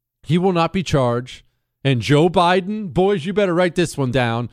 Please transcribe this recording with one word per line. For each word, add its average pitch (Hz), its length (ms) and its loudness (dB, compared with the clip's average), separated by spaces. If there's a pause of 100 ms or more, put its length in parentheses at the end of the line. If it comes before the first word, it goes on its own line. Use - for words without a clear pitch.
(220)
He 170 160 0
will 185 140 2
not 165 200 0
be 190 120 -4
charged. 127 580 -2 (400)
And 135 180 2
Joe 147 300 2
Biden, 185 640 0
boys, 185 320 0
you 202 80 -4
better 196 180 0
write 180 220 0
this 165 240 -2
one 127 140 -2
down. 120 400 0